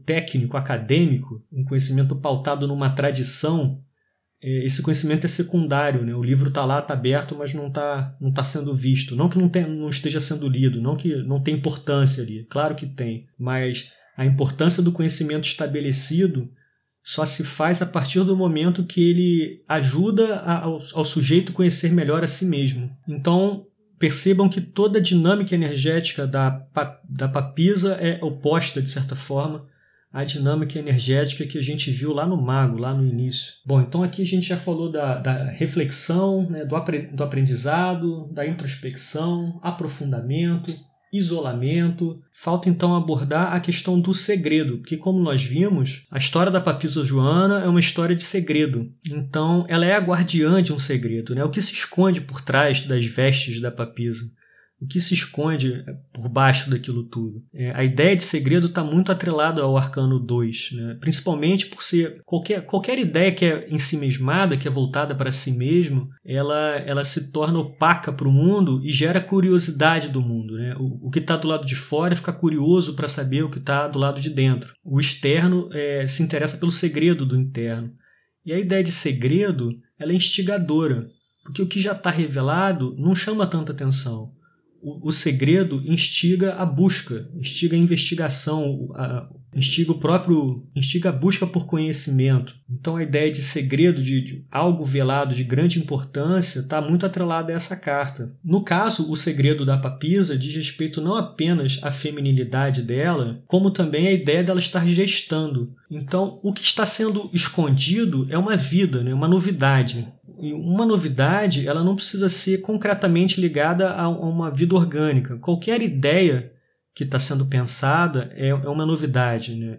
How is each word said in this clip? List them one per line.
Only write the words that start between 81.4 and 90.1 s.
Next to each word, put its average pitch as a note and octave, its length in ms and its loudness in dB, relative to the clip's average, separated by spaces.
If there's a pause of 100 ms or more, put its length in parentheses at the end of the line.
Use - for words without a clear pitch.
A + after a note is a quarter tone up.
porque C#3+ 180 -6
o F3+ 60 -2
que G3+ 100 -4
já G3 160 -2
tá F#3+ 160 -4
revelado D3+ 880 0
não E3+ 160 4
chama G#3+ 320 0
tanta D#3 240 -2
atenção. C3+ 640 -4 (520)
O, D3 260 -6
o - 20 0
segredo C#3+ 760 2
instiga F3 680 2
a F#3 120 -2
busca, C#3 720 0
instiga E3 400 -2
a - 20 4
investigação, D#3 1160 0
a, B2 340 -6 (240)
instiga D#3+ 380 2
o D#3+ 80 -2
próprio, D3+ 720 2